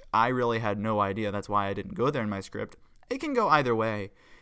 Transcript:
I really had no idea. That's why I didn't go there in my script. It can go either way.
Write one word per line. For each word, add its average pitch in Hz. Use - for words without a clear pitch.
I 113
really 120
had 104
no 107
idea. 101
That's 101
why 101
I 98
didn't 98
go 120
there 135
in 107
my 98
script. -
It 262
can 294
go 220
either 139
way. 110